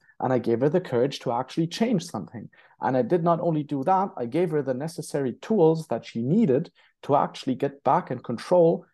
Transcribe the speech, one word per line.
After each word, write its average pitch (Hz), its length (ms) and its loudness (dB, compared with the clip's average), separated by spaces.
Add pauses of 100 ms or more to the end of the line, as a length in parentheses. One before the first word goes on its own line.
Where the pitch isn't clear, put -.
(200)
And 127 120 0
I 127 60 2
gave 117 220 0
her 139 80 2
the 175 120 2
courage 131 400 -2
to 127 120 -4
actually 131 360 -2
change 226 360 -2
something. - 440 -10 (320)
And 127 160 0
I 127 60 4
did 170 220 0
not 170 160 2
only 156 220 0
do 143 220 -4
that, 185 320 2
I 123 100 -6
gave 160 240 -2
her 151 120 0
the 131 120 -4
necessary 143 640 -6
tools 160 480 2
that 117 160 -4
she - 180 -8
needed 160 480 2 (340)
to 143 120 2
actually - 380 -2
get - 300 -6
back 160 260 2
in 127 80 -6
control 175 760 2